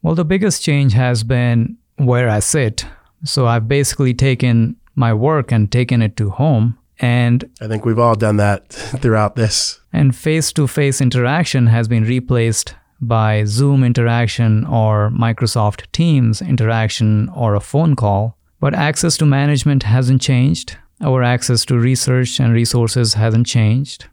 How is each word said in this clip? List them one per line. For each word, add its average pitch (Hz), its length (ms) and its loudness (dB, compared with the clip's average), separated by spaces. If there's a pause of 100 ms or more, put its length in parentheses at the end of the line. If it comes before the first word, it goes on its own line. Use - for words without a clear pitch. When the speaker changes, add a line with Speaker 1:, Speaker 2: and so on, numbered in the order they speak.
Speaker 1:
Well, 160 140 -2
the 175 80 -2
biggest 190 400 -2
change 143 300 2
has 123 300 0
been 120 540 0 (200)
where 123 320 0
I 107 100 0
sit. 117 460 -2 (380)
So 135 240 -2
I've 117 200 0
basically 135 460 0
taken 123 640 0 (200)
my 117 180 0
work 135 380 0
and 107 200 2
taken 123 320 0
it 107 140 -2
to 107 120 -2
home. 120 480 0 (220)
And 120 500 0 (100)
Speaker 2:
I 110 80 -12
think 107 160 -6
we've 113 160 0
all 117 160 4
done 107 220 0
that 101 320 0
<laughs> - 320 -12
throughout 110 340 0
this. - 440 -4 (120)
Speaker 1:
And 139 240 2
face-to-face 147 840 -2
interaction 127 680 0
has 113 200 2
been 113 160 0
replaced 120 720 -2 (260)
by 110 440 0
Zoom 135 380 2
interaction 117 840 0
or 107 440 0
Microsoft 113 840 -2
Teams 135 500 2
interaction 110 880 0
or 120 260 -2
a 101 40 0
phone 151 360 0
call. 107 420 -2 (220)
But 139 160 0
access 156 420 -2
to 156 80 0
management 143 580 2
hasn't 127 380 2
changed. 135 560 0 (240)
Our 131 220 0
access 120 420 0
to 127 120 0
research 127 600 0
and 120 140 2
resources 117 640 0
hasn't 110 320 2
changed. 113 640 0